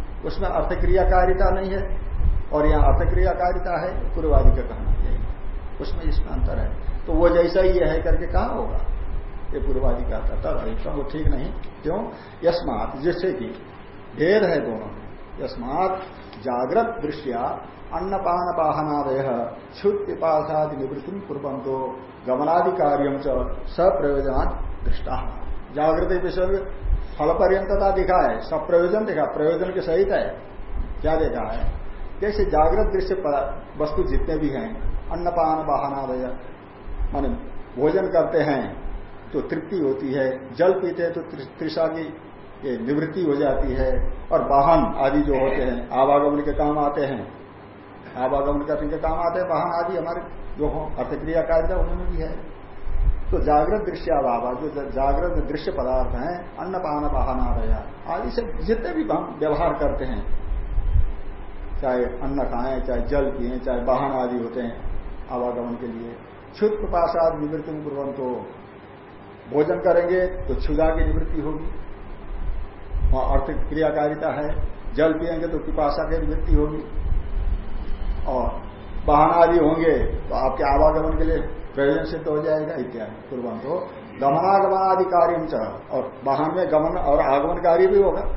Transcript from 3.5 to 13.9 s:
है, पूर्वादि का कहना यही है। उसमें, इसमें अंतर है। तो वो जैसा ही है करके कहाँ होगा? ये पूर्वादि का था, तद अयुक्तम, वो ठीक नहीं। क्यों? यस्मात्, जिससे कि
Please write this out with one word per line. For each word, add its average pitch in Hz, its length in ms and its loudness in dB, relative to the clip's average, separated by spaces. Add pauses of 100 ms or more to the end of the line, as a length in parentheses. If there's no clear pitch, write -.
है, 185 340 -2
पूर्वादि 170 340 10
का 117 180 8
कहना - 240 -2
यही - 240 4
है। - 200 -2 (460)
उसमें, 139 200 -2
इसमें - 260 2
अंतर - 320 0
है। - 280 -2 (180)
तो 170 80 0
वो 170 160 8
जैसा 170 320 4
ही 180 180 6
है 156 220 2
करके 160 260 4
कहाँ 196 280 2
होगा? - 220 -2 (760)
ये 147 60 -4
पूर्वादि - 440 2
का 120 160 -2
था, - 220 0
तद 156 220 -2
अयुक्तम, - 280 -2
वो 143 120 -2
ठीक 151 240 -4
नहीं। 139 260 2 (300)
क्यों? 196 260 -2 (340)
यस्मात्, 131 540 0
जिससे 170 360 0
कि 120 120 -6 (680)